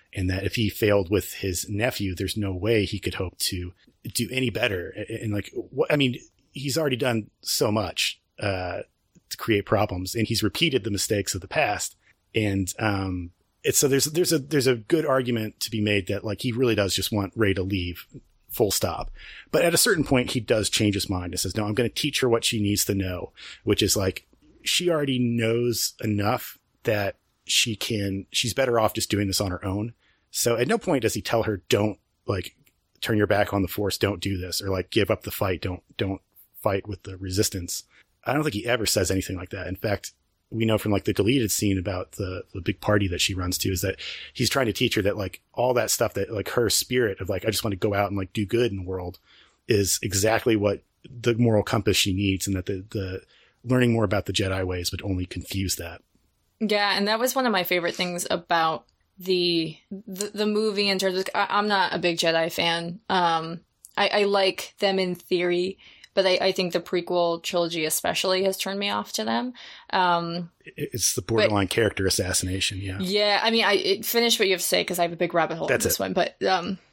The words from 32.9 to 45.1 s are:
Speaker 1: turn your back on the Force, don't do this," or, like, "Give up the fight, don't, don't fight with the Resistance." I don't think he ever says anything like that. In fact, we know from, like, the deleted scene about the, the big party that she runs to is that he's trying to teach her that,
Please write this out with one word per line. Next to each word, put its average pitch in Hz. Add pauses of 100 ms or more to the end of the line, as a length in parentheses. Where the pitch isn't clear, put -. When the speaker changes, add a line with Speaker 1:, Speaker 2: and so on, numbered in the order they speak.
Speaker 1:
turn 113
your 104
back 101
on 101
the 90
Force, 101
don't 98
do 98
this," 90
or, 98
like, 92
"Give 104
up 104
the -
fight, 95
don't, 90 (160)
don't 98 (400)
fight 98
with 101
the 98
Resistance." 92 (420)
I 123
don't 151
think 151
he 107
ever 113
says 95
anything 95
like 90
that. 92
In 92
fact, - (400)
we 113
know 110
from, 107
like, 98
the 104
deleted 110
scene 98
about 92
the, 92 (100)
the 98
big 101
party 104
that 87
she -
runs 90
to 101
is 92
that - (340)
he's 117
trying 131
to 104
teach 123
her 107
that, 98